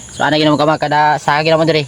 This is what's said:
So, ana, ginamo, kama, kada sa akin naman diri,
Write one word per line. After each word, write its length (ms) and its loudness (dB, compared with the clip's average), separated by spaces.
So, 80 -2
ana, 160 0
ginamo, 160 2
kama, 240 0
kada 400 0
sa 160 0
akin 160 0
naman 160 2
diri, 200 0